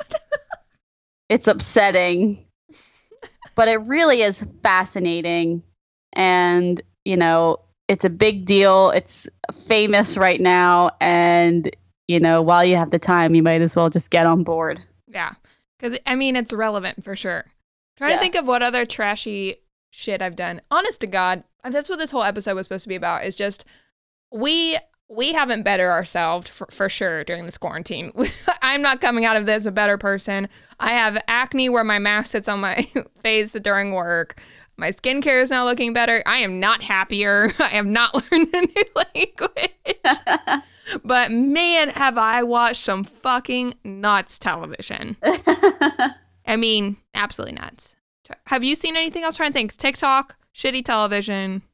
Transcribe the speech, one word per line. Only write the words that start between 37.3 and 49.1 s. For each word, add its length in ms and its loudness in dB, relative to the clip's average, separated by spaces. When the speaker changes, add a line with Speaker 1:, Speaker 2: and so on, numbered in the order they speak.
Speaker 2:
<laughs> 40 -2
I 100 2
have 160 0
not 280 2
<laughs> 180 -4
learned 220 4
a 80 0
new 220 2
language. 800 -4
Speaker 1:
<laughs> 600 0
Speaker 2:
But 280 0
man, 580 2
have 280 -2
I 260 2
watched 380 0
some 220 -4
fucking 680 -4
nuts 560 -2
television. 800 -8
Speaker 1:
<laughs> 1300 0
Speaker 2:
I 80 0
mean, 400 0
absolutely 460 -6
nuts. 380 -18
Have 180 -2
you 100 2
seen 220 -4
anything 280 -4